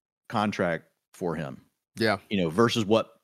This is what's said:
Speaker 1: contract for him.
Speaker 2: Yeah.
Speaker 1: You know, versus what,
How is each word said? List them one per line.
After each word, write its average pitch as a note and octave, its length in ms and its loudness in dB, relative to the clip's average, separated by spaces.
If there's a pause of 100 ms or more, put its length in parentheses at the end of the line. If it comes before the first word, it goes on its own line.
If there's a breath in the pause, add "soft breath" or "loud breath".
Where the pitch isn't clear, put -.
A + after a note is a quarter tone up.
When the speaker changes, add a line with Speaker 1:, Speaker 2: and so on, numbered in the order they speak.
(300)
Speaker 1:
contract G2+ 560 -2 (280)
for E2+ 220 -4
him. D2 260 -10 (340)
Speaker 2:
Yeah. G#2+ 220 0 (120)
Speaker 1:
You G2+ 120 0
know, E2 80 2
versus A2+ 360 2
what, G#2+ 380 0